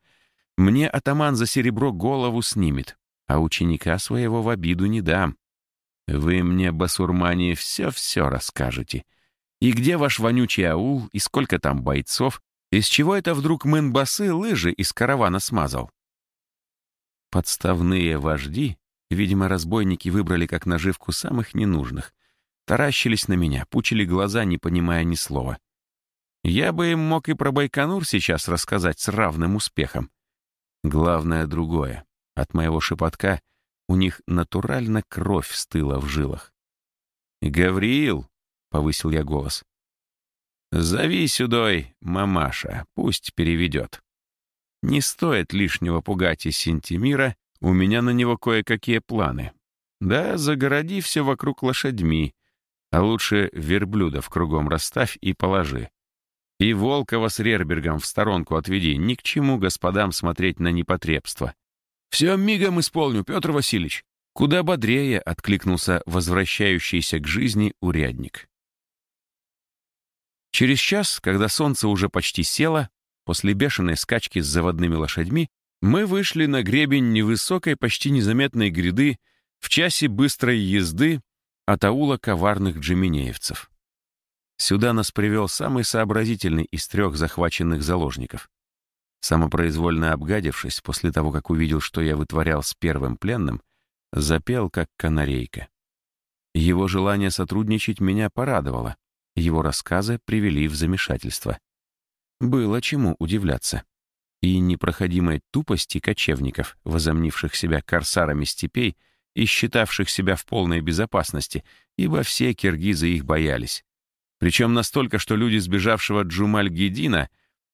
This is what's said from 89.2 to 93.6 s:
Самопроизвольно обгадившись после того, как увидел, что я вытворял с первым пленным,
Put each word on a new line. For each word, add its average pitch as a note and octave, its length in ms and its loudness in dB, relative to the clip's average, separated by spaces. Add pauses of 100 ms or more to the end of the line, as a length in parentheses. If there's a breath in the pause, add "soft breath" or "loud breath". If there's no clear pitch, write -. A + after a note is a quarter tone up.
Самопроизвольно D#2+ 920 2
обгадившись D#2 680 -4
после - 320 -2
того, D2+ 180 0
как D2 200 -2
увидел, D#2 300 2
что - 200 -4
я D#2 160 2
вытворял D2+ 460 0
с - 120 -6
первым C2+ 420 -2
пленным, F#2 440 -4 (520)